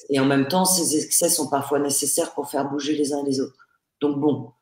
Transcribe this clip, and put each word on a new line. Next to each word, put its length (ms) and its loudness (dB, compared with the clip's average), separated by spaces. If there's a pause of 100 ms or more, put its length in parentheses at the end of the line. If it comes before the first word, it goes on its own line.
(100)
Et 100 2
en 60 4
même 200 4
temps, 180 2
ces 320 2
excès 340 0
sont 180 -2
parfois 300 0
nécessaires 560 -2
pour 160 -8
faire 180 -2
bouger 260 -4
les 200 0
uns 60 -2
et 60 -4
les 140 0
autres. 160 -6 (440)
Donc 180 0
bon, 420 0